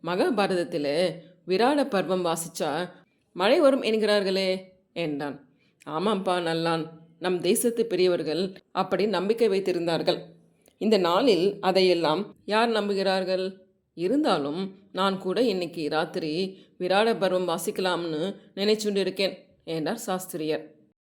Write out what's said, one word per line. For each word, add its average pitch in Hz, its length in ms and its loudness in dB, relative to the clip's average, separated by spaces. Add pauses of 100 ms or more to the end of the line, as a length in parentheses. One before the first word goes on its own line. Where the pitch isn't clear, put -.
மகாபாரதத்தில் 180 880 0 (520)
விராட 233 420 2
பர்வம் 185 380 0
வாசிச்சா 165 440 -4 (640)
மழை 214 240 4
வரும் 269 240 4
என்கிறார்களே?" 208 680 2 (460)
என்றான். 147 420 -6 (500)
"ஆமாம்ப்பா 185 540 0
நல்லான், 165 420 0 (360)
நம் 180 220 -2
தேசத்து 226 440 2
பெரியவர்கள் 175 580 0 (300)
அப்படி 190 340 0
நம்பிக்கை 214 420 0
வைத்திருந்தார்கள். 175 680 0 (600)
இந்த 214 160 4
நாளில் 185 500 4 (140)
அதையெல்லாம் 180 600 4 (240)
யார் 226 260 2
நம்புகிறார்கள்? 190 760 0 (520)
இருந்தாலும் 180 640 0 (300)
நான் 190 280 0
கூட 190 240 -2
இன்னைக்கு 175 460 -2
ராத்திரி 160 440 -2 (440)
விராட 190 380 2
பர்வம் 185 340 0
வாசிக்கலாம்னு 170 720 -2 (340)
நினைச்சுண்டிருக்கேன்" 196 800 0 (320)
என்றார் 165 360 -4
சாஸ்திரியார். 165 640 -4 (380)